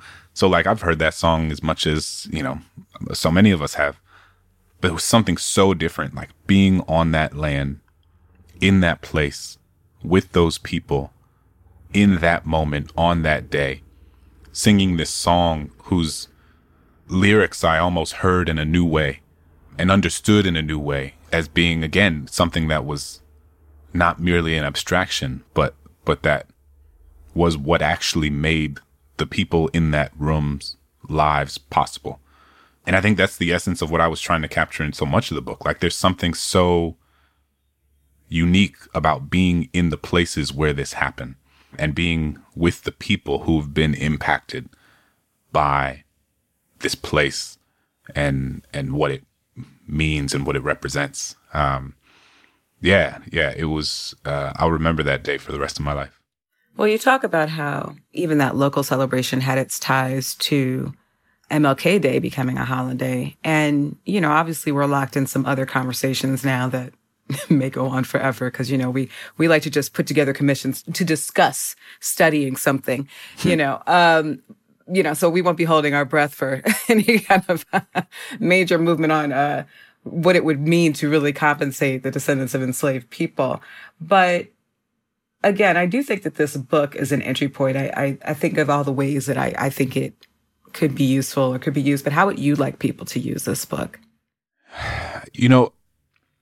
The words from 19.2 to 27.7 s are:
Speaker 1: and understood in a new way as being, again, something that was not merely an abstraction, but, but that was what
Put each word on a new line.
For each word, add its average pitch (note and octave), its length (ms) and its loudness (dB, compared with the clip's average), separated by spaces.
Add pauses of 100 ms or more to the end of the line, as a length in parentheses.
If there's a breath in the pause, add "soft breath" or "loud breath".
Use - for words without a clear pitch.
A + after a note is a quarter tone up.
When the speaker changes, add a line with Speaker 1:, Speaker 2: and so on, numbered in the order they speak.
Speaker 1:
and F2+ 120 0
understood G2 560 4
in E2+ 120 0
a D#2+ 40 0
new D2+ 180 -4
way C#2 340 -4 (180)
as E2 160 0
being, E2+ 380 2
again, D#2+ 440 0
something E2 380 0
that D#2 180 0
was D2 360 -10 (720)
not E2+ 260 2
merely E2 380 2
an D2 80 -2
abstraction, C#2+ 800 -4 (100)
but, D2 200 0 (300)
but D2+ 200 -2
that D2 240 0 (840)
was E2 240 2
what D2+ 240 2